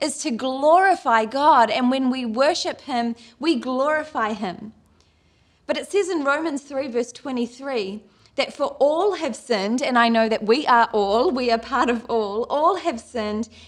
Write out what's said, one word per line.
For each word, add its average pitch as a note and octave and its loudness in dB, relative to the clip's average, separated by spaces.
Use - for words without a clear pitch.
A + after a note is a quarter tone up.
is D4 -4
to D4+ -4
glorify C4 2
God, C4+ 4
and B3 2
when C4 0
we B3+ -4
worship C#4 -2
Him, A#3 -4
we D#4 0
glorify B3+ -2
Him. G3 -10
But - -2
it C4+ -10
says F#4 0
in D#4 -2
Romans C#4+ -2
three, C#4 -6
verse A#3+ -4
twenty-three, A#3+ -6
that - -2
for - -4
all E4 2
have D4+ -6
sinned, A3 -2
and B3 0
I A#3 4
know A3+ 2
that A3 -2
we B3 2
are A#3 4
all, A3 2
we B3 -2
are A3+ 2
part A#3+ -2
of A#3 -2
all, A3 -2
all D#4+ 2
have D#4 -4
sinned G#3+ -6